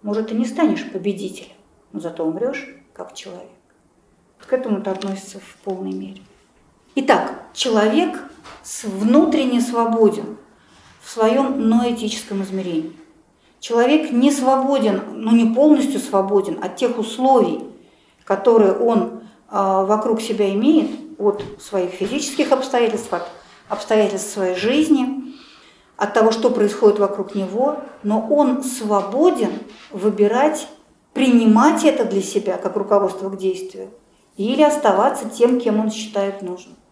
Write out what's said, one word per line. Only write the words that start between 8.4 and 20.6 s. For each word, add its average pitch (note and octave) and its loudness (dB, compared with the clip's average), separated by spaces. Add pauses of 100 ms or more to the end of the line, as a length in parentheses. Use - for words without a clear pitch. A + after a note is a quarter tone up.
с-, - -14
внутренне A#3+ 2
свободен A3+ 0 (640)
в - -20
своем A#3 0
ноэтическом A3 -2
измерении. F3+ -6 (600)
Человек B3+ 2
не C4 4
свободен, B3+ 0 (100)
ну, A3 -2
не A3+ 4
полностью C#4 4
свободен F#3+ 0
от F#3 -8
тех A#3 -2
условий, A#3 0 (600)
которые G#3 4
он, A3+ 0 (280)
а, F#3+ 0
вокруг G#3+ 0
себя G3+ -2
имеет, C#4 2 (300)